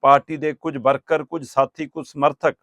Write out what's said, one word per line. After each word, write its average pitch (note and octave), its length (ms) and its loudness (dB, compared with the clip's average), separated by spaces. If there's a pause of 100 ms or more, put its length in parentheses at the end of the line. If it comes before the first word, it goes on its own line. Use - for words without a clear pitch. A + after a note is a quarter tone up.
ਪਾਰਟੀ C#3+ 340 4
ਦੇ D3+ 160 -4
ਕੁਝ D3+ 240 -8
ਵਰਕਰ, C#3 460 0
ਕੁਝ D#3 240 -10
ਸਾਥੀ, C3+ 400 -2
ਕੁਝ D3 200 -14
ਸਮਰਥਕ D3 560 -2